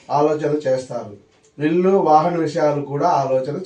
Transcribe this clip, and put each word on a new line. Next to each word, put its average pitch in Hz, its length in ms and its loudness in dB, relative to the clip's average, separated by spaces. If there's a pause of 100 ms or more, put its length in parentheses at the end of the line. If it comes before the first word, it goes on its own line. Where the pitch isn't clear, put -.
(120)
ఆలోచన 151 420 0 (140)
చేస్తారు. 120 640 -6 (280)
ఇల్లు, 175 300 2
వాహన 170 480 4
విషయాలు 147 440 0
కూడా 143 260 -2
ఆలోచన 131 580 -2